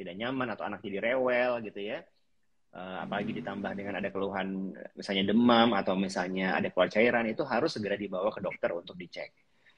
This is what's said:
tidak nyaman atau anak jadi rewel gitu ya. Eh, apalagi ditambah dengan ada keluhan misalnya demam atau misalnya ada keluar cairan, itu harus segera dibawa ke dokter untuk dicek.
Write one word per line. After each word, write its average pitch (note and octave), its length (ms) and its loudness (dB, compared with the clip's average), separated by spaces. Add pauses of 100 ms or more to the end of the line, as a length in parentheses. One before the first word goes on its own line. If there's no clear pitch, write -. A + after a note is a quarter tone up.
tidak F2 160 -10
nyaman B2+ 320 -2
atau G2+ 160 -6
anak G2+ 160 -6
jadi G#2 320 -2
rewel B2 480 2
gitu G2+ 160 -10
ya. A#2+ 240 -6 (720)
Eh, F#2 220 -8 (100)
apalagi G#2 320 -4
ditambah G2 320 -6
dengan G2 320 -6
ada G2 80 -4
keluhan F#2+ 640 -4 (240)
misalnya G2 320 0
demam A#2 400 8
atau F#2+ 240 2
misalnya F#2 640 0
ada F#2 80 0
keluar F2+ 240 4
cairan, A#2 320 4
itu B2+ 240 -2
harus B2+ 240 2
segera G2+ 240 -2
dibawa G2 400 -2
ke G2+ 80 -8
dokter F2+ 320 -2
untuk F2 240 -10
dicek. E2+ 320 -12 (460)